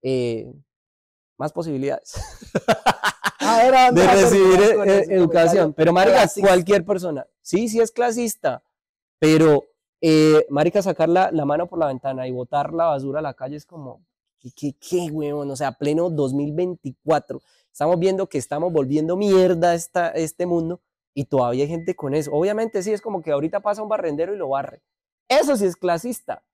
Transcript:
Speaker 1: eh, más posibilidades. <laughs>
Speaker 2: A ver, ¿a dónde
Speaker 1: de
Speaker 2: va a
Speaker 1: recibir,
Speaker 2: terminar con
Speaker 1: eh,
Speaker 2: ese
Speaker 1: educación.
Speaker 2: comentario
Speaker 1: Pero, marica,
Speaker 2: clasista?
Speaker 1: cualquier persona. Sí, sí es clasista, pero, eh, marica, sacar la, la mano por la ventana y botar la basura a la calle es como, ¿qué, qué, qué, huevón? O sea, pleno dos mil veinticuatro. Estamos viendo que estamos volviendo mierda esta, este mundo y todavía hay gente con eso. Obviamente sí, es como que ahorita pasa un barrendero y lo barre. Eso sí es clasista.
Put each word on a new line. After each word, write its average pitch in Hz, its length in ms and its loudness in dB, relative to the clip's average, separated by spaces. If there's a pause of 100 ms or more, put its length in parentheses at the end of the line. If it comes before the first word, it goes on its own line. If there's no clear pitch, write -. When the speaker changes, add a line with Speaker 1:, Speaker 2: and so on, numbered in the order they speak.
Speaker 1:
eh, 123 480 -6 (880)
más 151 140 -8
posibilidades. 139 600 -8 (400)
<laughs> - 880 -4
Speaker 2:
A 220 220 2
ver, 262 120 6
¿a 254 120 8
dónde 214 140 4
Speaker 1:
de 190 60 6
Speaker 2:
va 185 60 6
a - 20 6
Speaker 1:
recibir, 190 420 6
Speaker 2:
terminar 208 200 6
con 196 120 0
Speaker 1:
eh, 196 100 4
Speaker 2:
ese 170 160 -2
Speaker 1:
educación. 170 400 4 (160)
Speaker 2:
comentario - 40 -14
Speaker 1:
Pero, 160 180 2
marica, 185 260 4
Speaker 2:
clasista? 196 280 0
Speaker 1:
cualquier 185 380 2
persona. 175 420 -6 (140)
Sí, 214 280 -2
sí 226 100 -2
es 220 120 2
clasista, 226 720 -4 (540)
pero, 156 480 4 (360)
eh, 156 480 6
marica, 156 320 0
sacar 170 280 0
la, 185 220 2
la 151 140 -2
mano 156 220 -2
por 175 120 -10
la 156 80 0
ventana 131 400 -6
y 127 40 -8
botar 143 420 -6
la 165 120 0
basura 139 340 -4
a - 20 -6
la 143 120 -8
calle 135 220 -14
es 151 100 -18
como, 139 400 -20 (340)
¿qué, 123 160 -20
qué, 143 220 -8
qué, 175 320 -6
huevón? 147 400 -6
O 135 60 -10
sea, 135 160 -6
pleno 156 380 -2
dos 143 240 -2
mil 147 200 -4
veinticuatro. 156 880 -6 (300)
Estamos 170 260 0
viendo 190 300 -2
que - 100 -8
estamos 156 360 -6
volviendo 151 420 -2
mierda 185 580 2
esta, 170 360 -4
este 165 360 -6
mundo 170 360 -4 (320)
y 143 120 -6
todavía 127 380 -2
hay 147 60 -4
gente 165 260 -6
con 139 180 -8
eso. 147 200 -4
Obviamente 208 500 -4
sí, 214 80 -6
es 208 100 -6
como 196 200 -8
que 156 100 -8
ahorita 156 300 -4
pasa 208 200 -4
un 214 80 -10
barrendero 175 440 -4
y 208 40 -10
lo 156 120 -8
barre. 139 340 -8 (460)
Eso 285 260 2
sí 202 100 0
es 175 120 -2
clasista. 175 680 -6 (100)